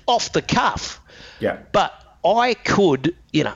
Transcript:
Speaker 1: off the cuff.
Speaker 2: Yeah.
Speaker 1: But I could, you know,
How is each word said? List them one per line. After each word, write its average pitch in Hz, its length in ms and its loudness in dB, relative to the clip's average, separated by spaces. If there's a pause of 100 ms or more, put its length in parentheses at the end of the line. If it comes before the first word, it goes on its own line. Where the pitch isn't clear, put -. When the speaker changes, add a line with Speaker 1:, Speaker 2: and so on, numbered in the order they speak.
Speaker 1:
off 233 240 0
the 156 100 0
cuff. - 580 -4 (400)
Speaker 2:
Yeah. 101 180 -2 (160)
Speaker 1:
But 190 200 2 (320)
I 233 300 2
could, 160 600 0 (180)
you 151 100 0
know, 104 120 -6